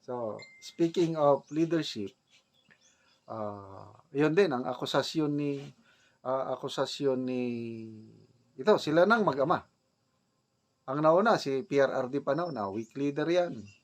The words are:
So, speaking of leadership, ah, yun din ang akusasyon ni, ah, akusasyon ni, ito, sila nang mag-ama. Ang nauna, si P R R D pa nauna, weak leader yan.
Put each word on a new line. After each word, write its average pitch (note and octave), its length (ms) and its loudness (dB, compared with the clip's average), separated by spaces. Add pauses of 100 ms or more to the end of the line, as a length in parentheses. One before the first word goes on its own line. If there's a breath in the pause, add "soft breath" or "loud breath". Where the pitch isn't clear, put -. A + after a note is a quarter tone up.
So, A#2 320 -6 (240)
speaking E3 560 0
of C#3+ 320 4
leadership, D3+ 640 -2 (1120 soft breath)
ah, G2+ 720 -12 (160)
yun D3+ 240 2
din F#3 160 4
ang B2+ 160 -2
akusasyon D3 640 -2
ni, C#3+ 320 -4 (640 soft breath)
ah, C3 320 -2
akusasyon C3 640 -2
ni, B2+ 180 -4 (1080)
ito, G#3 240 4
sila E3+ 320 4
nang A3+ 160 4
mag-ama. C#3+ 400 0 (1300)
Ang D3 80 -2
nauna, E3+ 400 6
si C3+ 240 -2
P C#3 160 2
R C3 240 2
R B2 80 -6
D C#3+ 80 -2
pa C#3+ 160 0
nauna, C#3+ 320 -4
weak A2 320 -6
leader C#3+ 240 -2
yan. E3 400 -2 (200)